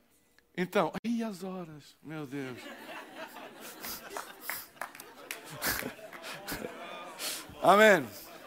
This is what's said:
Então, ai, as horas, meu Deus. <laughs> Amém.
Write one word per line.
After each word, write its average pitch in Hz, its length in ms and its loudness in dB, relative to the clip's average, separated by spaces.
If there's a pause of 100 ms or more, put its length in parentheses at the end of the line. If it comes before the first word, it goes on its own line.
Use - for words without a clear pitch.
(560)
Então, 175 360 2 (120)
ai, 226 200 0
as 196 180 -6
horas, 175 580 -10
meu 156 240 -8
Deus. 131 360 -6
<laughs> - - -8
Amém. 190 460 10 (400)